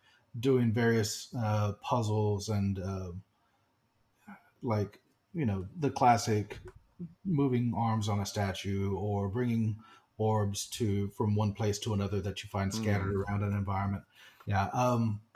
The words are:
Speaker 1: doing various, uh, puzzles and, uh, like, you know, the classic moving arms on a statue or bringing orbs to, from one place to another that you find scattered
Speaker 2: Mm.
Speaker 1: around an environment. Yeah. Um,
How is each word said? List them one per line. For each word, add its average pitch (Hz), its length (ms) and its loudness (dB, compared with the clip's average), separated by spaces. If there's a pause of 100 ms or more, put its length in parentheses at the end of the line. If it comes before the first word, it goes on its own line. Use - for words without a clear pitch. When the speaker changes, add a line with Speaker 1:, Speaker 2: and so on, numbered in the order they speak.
(400)
Speaker 1:
doing 123 340 4
various, 117 640 2
uh, 107 460 0
puzzles 107 680 0
and, 98 300 0
uh, 92 320 -6 (1500)
like, 104 400 -2 (320)
you 160 120 0
know, 98 220 0 (100)
the 143 140 0
classic 113 680 2 (680)
moving 127 500 2
arms 113 340 0
on 104 120 2
a 98 40 -2
statue 98 680 -2
or 101 340 -2
bringing 113 480 0 (400)
orbs 107 500 0
to, 101 420 -2
from 104 260 0
one 104 180 0
place 107 260 -2
to 113 140 -4
another 98 280 -2
that 95 220 -6
you 104 60 -14
find 98 240 -2
scattered 101 400 0
Speaker 2:
Mm. - 20 -2
Speaker 1:
around 101 280 -2
an 101 100 -2
environment. 98 500 -2 (420)
Yeah. 98 280 0
Um, 117 480 0 (140)